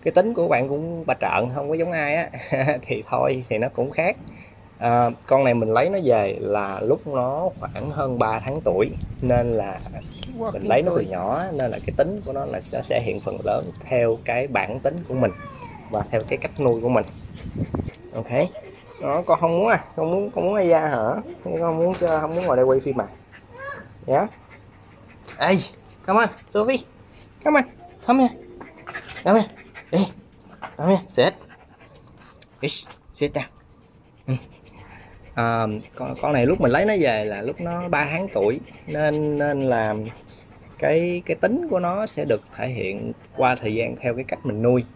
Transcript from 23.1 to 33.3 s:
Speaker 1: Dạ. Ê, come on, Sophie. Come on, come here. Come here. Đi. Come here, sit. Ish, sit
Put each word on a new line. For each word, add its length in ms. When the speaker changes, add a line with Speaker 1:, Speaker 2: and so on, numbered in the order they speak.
Speaker 1:
Dạ. 200
Ê, 180
come 140
on, 100
Sophie. 360
Come 180
on, 80
come 160
here. 120
Come 160
here. 120
Đi. 160
Come 180
here, 120
sit. 260
Ish, 260
sit 180